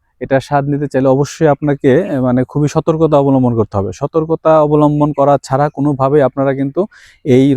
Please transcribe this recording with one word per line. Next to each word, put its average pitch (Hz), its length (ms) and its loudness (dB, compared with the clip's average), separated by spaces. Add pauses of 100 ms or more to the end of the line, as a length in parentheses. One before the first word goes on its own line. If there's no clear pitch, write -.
(200)
এটা 170 200 -2
স্বাদ 143 280 -2
নিতে 143 200 -4
চাইলে 135 220 0
অবশ্যই 139 380 0
আপনাকে, 143 440 0 (120)
আহ, 156 180 -4
মানে 127 220 0
খুবই 143 240 -2
সতর্কতা 156 500 0
অবলম্বন 135 380 2
করতে 107 220 -2
হবে। 98 160 -4
সতর্কতা 160 580 -2 (100)
অবলম্বন 147 500 2
করা 139 320 0
ছাড়া 139 260 -2
কোনোভাবেই 139 520 0
আপনারা 135 320 -2
কিন্তু 139 280 -4 (420)
এই 131 220 4 (120)